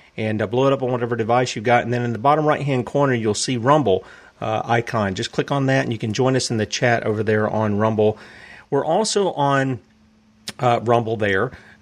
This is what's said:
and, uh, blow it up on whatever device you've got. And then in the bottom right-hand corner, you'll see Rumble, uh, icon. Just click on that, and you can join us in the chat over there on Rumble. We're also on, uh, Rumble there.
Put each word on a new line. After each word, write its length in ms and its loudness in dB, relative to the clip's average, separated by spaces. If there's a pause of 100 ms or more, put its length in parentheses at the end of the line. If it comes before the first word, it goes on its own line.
(160)
and, 240 -2
uh, 60 0
blow 220 2
it 40 4
up 120 -2
on 80 -2
whatever 240 -2
device 400 0
you've 80 -8
got. 180 4
And 100 -4
then 100 -2
in 100 -2
the 60 -6
bottom 280 2
right-hand 400 0
corner, 260 0
you'll 220 0
see 220 -4
Rumble, 480 2 (360)
uh, 240 -4
icon. 520 -2
Just 160 -8
click 180 -4
on 160 -2
that, 160 2
and 100 -4
you 60 -6
can 140 -4
join 240 0
us 120 -2
in 100 -4
the 60 -2
chat 380 0
over 220 -2
there 260 0
on 280 0
Rumble. 380 2 (540)
We're 160 0
also 460 0
on, 480 0 (800)
uh, 240 2
Rumble 320 2
there. 340 0 (320)